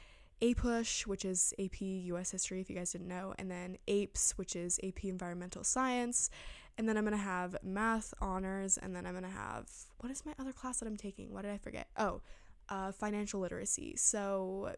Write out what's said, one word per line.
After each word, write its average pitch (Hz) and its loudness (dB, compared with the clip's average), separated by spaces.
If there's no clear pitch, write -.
A 240 8
push, 233 2
which 196 -2
is 185 4
A 190 0
P 190 -2
U 175 0
S 180 -2
history, 185 -2
if 185 -4
you 190 -6
guys 175 -2
didn't 180 -6
know, 180 -4
and 190 -4
then 180 -6
apes, - 4
which 185 -4
is 175 0
A 190 0
P - -4
environmental 180 -4
science, 247 4
and 220 4
then 220 6
I'm 214 6
gonna 208 4
have 185 0
math 214 2
honors, 190 2
and 185 -6
then 180 -6
I'm 180 -4
gonna 185 -6
have, 110 -6
what 247 -6
is 277 -8
my 302 -6
other 262 -4
class 254 -4
that 226 -4
I'm 214 -4
taking? 202 -8
What 196 -6
did 202 -4
I 202 -4
forget? - -8
Oh, - 0
uh, 190 -2
financial 208 -2
literacy. - -2
So 196 2